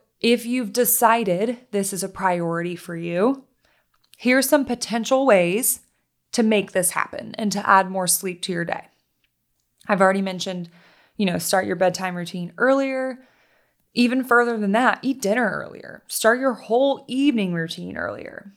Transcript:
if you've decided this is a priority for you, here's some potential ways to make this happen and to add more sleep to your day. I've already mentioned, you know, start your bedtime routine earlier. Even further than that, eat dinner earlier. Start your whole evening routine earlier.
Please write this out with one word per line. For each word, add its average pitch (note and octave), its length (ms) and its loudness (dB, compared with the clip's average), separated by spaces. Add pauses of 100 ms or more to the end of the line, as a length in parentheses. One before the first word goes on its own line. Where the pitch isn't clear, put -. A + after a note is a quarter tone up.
(220)
if A#3 240 2
you've A#3+ 260 -4
decided A3+ 1000 0
this G3 200 -2
is F#3+ 100 -8
a G3 60 -6
priority F3 680 -4
for E3+ 180 -12
you, F3+ 480 -2 (720)
here's C4 300 2
some C#4+ 160 2
potential A#3+ 640 -2
ways G3+ 560 2 (500)
to A#3+ 120 0
make G#3+ 280 2
this F3+ 200 0
happen - 460 -6
and G#3 140 -2
to G3 180 -2
add F#3+ 220 6
more F#3 160 -4
sleep F3+ 360 -4
to F#3+ 100 -4
your E3+ 120 -2
day. - 220 -8 (1000)
I've G3 140 2
already F#3+ 200 4
mentioned, F#3 480 -8 (480)
you G#3 80 0
know, F3 120 0
start F#3 280 0
your F#3+ 100 -2
bedtime F3+ 400 0
routine F3 420 -8
earlier. C4 600 0 (760)
Even B3 300 2
further A#3+ 340 2
than G#3 140 -2
that, A3+ 320 2
eat B3+ 180 -4
dinner A3 260 0
earlier. - 600 -10
Start A#3 320 2
your C4 140 0
whole C4 540 0
evening A#3+ 460 0
routine E3+ 420 -6
earlier. - 600 -10